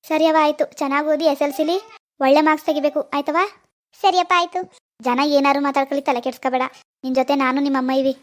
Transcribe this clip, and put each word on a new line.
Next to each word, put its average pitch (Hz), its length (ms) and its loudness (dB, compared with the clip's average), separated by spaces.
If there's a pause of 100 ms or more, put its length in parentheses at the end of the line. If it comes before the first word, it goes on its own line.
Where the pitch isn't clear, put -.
ಸರಿಯವ್ವ, 311 320 2
ಆಯ್ತು. 302 240 0
ಚೆನ್ನಾಗ್ 285 420 -4
ಓದಿ 302 180 0
ಎಸ್ 294 180 2
ಎಲ್ 285 100 -2
ಸಿಲಿ 320 260 -2 (420)
ಒಳ್ಳೆ 277 200 4
ಮಾರ್ಕ್ಸ್ 311 260 0
ತೆಗಿಬೇಕು, 294 340 -2
ಆಯ್ತವಾ? 302 460 -2 (560)
ಸರಿಯಪ್ಪ, 359 340 2
ಆಯ್ತು. 359 360 -4 (300)
ಜನ 247 220 -2
ಏನಾರು 277 360 2
ಮಾತಾಡ್ಕೊಳ್ಳಿ, 277 420 -2
ತಲೆ 262 180 0
ಕೆಡ್ಸ್ಕೊಬೇಡ. 254 420 -4 (420)
ನಿನ್ 262 100 -4
ಜೊತೆ 262 200 2
ನಾನು 269 260 0
ನಿಮ್ಮಮ್ಮ 269 300 0
ಇವಿ. 269 320 0